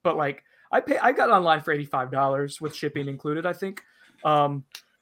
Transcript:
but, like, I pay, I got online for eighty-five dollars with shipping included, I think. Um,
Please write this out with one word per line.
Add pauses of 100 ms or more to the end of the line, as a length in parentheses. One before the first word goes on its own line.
but,
like, (280)
I
pay,
I
got
online
for
eighty-five
dollars
with
shipping
included,
I
think. (400)
Um, (380)